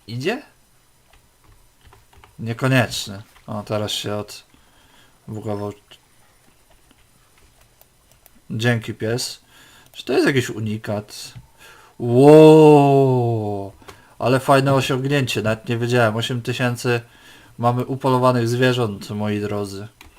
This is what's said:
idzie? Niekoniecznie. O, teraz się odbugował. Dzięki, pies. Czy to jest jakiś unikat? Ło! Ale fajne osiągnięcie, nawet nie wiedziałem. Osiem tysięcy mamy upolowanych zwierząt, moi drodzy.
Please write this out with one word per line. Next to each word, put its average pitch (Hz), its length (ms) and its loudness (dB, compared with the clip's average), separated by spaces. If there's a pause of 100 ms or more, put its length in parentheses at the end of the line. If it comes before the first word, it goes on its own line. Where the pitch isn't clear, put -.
idzie? 156 360 -8 (2000)
Niekoniecznie. 113 840 -4 (240)
O, 104 160 -10
teraz 104 300 -6
się 104 320 -8 (1000)
odbugował. 104 460 -10 (2750)
Dzięki, 113 440 -4
pies. 113 460 -8 (520)
Czy - 120 -20
to - 80 -6
jest 370 140 2
jakiś 135 240 0
unikat? 107 840 -10 (640)
Ło! 135 1700 6 (460)
Ale 127 220 0
fajne 135 340 2
osiągnięcie, 135 680 -2
nawet 110 260 -4
nie 120 100 -4
wiedziałem. 120 380 0
Osiem 117 260 -6
tysięcy 120 580 -4 (580)
mamy 120 280 -2
upolowanych 127 600 0
zwierząt, 120 640 -2
moi 104 300 -4
drodzy. 104 480 -8 (300)